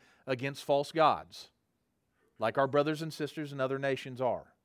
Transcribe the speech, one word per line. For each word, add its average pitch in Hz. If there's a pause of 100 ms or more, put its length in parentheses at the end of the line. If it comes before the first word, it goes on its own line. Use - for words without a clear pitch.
(280)
against 135
false 143
gods, 117 (880)
like 113
our 139
brothers 147
and 160
sisters 147
in 139
other 131
nations 135
are. 110 (120)